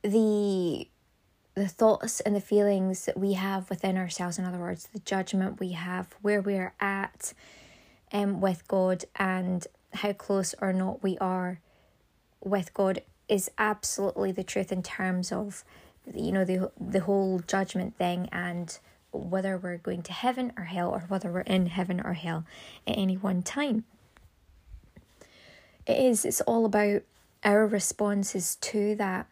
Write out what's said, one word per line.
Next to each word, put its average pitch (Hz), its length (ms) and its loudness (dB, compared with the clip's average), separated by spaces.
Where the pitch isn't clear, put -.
the, 202 840 2
the 196 140 0
thoughts - 520 2
and 202 160 2
the 196 40 2
feelings 196 680 2
that - 100 -2
we 196 180 0
have 190 360 -4
within 190 260 0
ourselves. 180 420 -4
In 185 60 -2
other 180 140 -4
words, 175 340 -8
the 214 60 -10
judgment 190 640 -2
we 185 120 -4
have, 180 480 -6
where 208 220 2
we're 190 360 -2
at, 196 540 -4
um, 202 300 0
with 185 260 0
God, 185 380 2
and 185 500 0
how 208 180 -2
close 196 480 0
or 190 120 0
not 185 300 0
we 190 160 0
are 185 420 -2
with 190 300 0
God 190 300 2
is 196 300 2
absolutely 202 760 0
the 185 100 -4
truth 190 300 -4
in 180 100 -2
terms 185 480 -2
of, - 340 -6
you 226 200 -2
know, 190 140 4
the, 185 340 0
the 190 200 0
whole 190 460 2
judgment 190 500 -2
thing, 180 360 0
and 175 460 -6
whether 190 460 -2
we're 180 180 -6
going 180 260 -6
to 180 100 -10
heaven 247 440 -2
or 180 80 -8
hell, 175 240 -2
or 170 200 -4
whether 185 220 -2
we're 180 120 -2
in 185 240 2
heaven 180 340 -2
or - 140 -4
hell 165 320 -6
at - 100 -2
any 190 220 0
one 185 240 0
time. 269 420 -2
It - 120 4
is, 254 260 6
it's - 160 0
all 233 240 4
about 208 380 4
our 214 220 8
responses 202 960 0
to 208 320 0
that. 190 380 -2